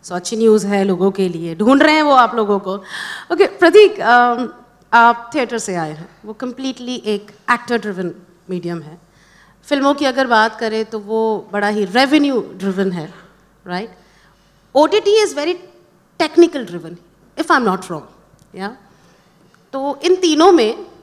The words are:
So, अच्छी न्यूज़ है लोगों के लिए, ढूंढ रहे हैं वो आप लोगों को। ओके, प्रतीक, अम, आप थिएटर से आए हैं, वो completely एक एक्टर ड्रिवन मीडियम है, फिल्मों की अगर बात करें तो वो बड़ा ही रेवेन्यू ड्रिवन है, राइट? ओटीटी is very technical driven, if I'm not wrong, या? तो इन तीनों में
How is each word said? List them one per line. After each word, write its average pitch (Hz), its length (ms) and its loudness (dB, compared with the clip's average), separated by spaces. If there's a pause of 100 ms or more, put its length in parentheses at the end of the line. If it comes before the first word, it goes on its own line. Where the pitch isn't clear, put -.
So, - 80 -16
अच्छी 175 260 -6
न्यूज़ 214 300 4
है 202 160 0
लोगों 190 280 0
के 190 180 -2
लिए, 165 260 -8
ढूंढ 262 280 4
रहे 311 120 4
हैं 311 80 2
वो 294 80 2
आप 240 240 2
लोगों 208 240 0
को। 190 160 -6 (560)
ओके, 339 140 2
प्रतीक, 392 540 6
अम, 240 500 2 (440)
आप 233 420 4
थिएटर 240 220 -2
से 190 180 -6
आए 156 160 -4
हैं, 156 180 -16 (160)
वो 214 180 -16
completely 254 640 -10
एक 208 260 -6 (200)
एक्टर 240 260 -2
ड्रिवन 185 340 -6 (380)
मीडियम 170 320 -8
है, 151 160 -18 (680)
फिल्मों 277 300 0
की 285 120 -4
अगर 262 220 -2
बात 226 320 2
करें 220 260 -4
तो 214 140 -10
वो 220 540 -4
बड़ा 202 140 -2
ही 208 180 -2
रेवेन्यू 269 540 0 (180)
ड्रिवन 190 340 -2
है, 165 220 -10 (540)
राइट? 185 220 -8 (840)
ओटीटी 403 500 2
is 277 100 -8
very 311 200 -4 (640)
technical 311 460 2
driven, 170 300 -14 (420)
if 180 80 -4
I'm 240 200 2
not 185 160 -2
wrong, 156 200 -12 (540)
या? 202 220 -12 (960)
तो 277 300 -6
इन 370 120 2
तीनों 349 360 4
में 254 340 2 (180)